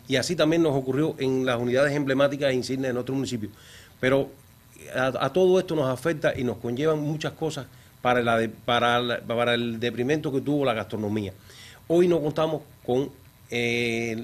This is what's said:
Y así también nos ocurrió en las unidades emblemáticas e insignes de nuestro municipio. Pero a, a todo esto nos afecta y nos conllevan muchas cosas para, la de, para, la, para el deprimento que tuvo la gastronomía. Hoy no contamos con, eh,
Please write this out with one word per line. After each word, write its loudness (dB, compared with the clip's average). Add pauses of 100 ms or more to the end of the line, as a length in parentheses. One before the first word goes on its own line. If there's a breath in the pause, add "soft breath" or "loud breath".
Y 0
así -2
también 4
nos 2
ocurrió 0
en 0
las 0
unidades 2
emblemáticas 2
e 2
insignes -2
de -2
nuestro -4
municipio. -4 (500 loud breath)
Pero 2 (640)
a, 0
a -2
todo 4
esto -2
nos 0
afecta 0
y -4
nos 0
conllevan -2
muchas -4
cosas -6 (340 loud breath)
para, 2
la 2
de, 0
para, 2
la, -2
para 0
el -2
deprimento -2
que 0
tuvo -2
la 2
gastronomía. -4 (540 loud breath)
Hoy 4
no 2
contamos -2 (240)
con, 0 (400)
eh, -2